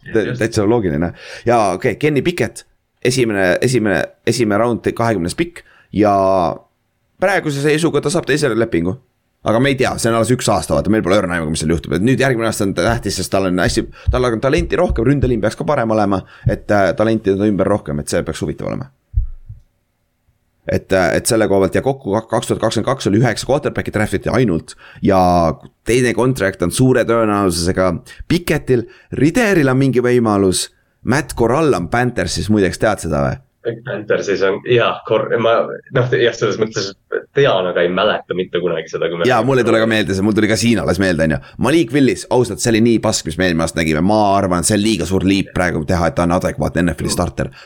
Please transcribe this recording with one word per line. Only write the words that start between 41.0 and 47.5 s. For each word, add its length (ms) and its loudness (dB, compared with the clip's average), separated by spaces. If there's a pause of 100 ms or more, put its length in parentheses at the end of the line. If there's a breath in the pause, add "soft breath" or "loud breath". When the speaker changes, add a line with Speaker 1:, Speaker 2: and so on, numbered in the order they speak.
Speaker 1:
meelde, 280 2
on 80 0
ju. 20 -4 (260 loud breath)
Malik 280 2
Willis, 400 2
ausalt, 320 0
see 80 2
oli 120 4
nii 200 4
pask, 240 -2
mis 120 -8
me 80 2
eelmine 160 0
aasta 160 -4
nägime. 240 0
Ma 140 2 (180)
arvan, 280 0
see 120 2
on 80 0
liiga 240 0
suur 200 0
liip 280 0
praegu 320 0
teha, 200 0
et 80 -4
ta 80 0
on 120 2
adekvaatne 480 -2
N 80 0
F 120 -10
L-i 80 -4
starter. 400 -4 (140)